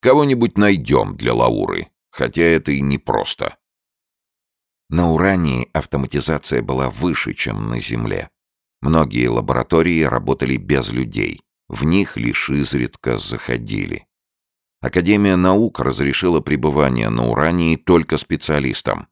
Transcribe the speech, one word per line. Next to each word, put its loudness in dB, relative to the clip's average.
Кого-нибудь 4
найдём 2
для -2
Лауры, 0
хотя -2
это 2
и 0
непросто». -2
На 2
Урании 0
автоматизация -2
была -2
выше, -4
чем -6
на -4
Земле. -6
Многие 2
лаборатории 2
работали -2
без -2
людей, -4
в -4
них 0
лишь -4
изредка -2
заходили. -6
Академия 2
наук 2
разрешила 0
пребывание 0
на 0
Урании 2
только 2
специалистам. -2